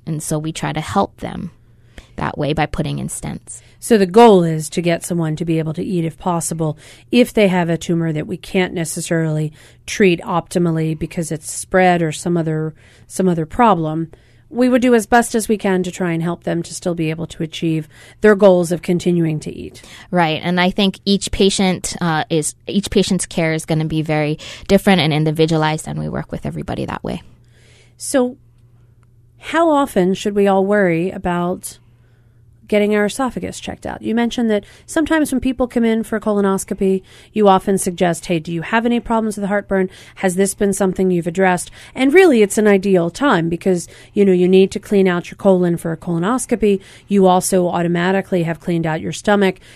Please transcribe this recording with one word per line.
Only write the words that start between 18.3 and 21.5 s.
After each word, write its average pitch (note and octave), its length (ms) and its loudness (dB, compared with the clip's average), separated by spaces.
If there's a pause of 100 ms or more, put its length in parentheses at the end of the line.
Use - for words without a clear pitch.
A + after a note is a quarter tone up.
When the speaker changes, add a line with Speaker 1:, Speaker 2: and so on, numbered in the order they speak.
Speaker 2:
goals F3+ 380 4
of D#3 80 -4
continuing E3+ 580 0
to - 160 -12
eat. - 260 -16 (300)
Speaker 1:
Right. D#3+ 320 0
And F3+ 160 0
I F3+ 120 2
think G3 340 0
each G3 260 0
patient, F#3+ 720 0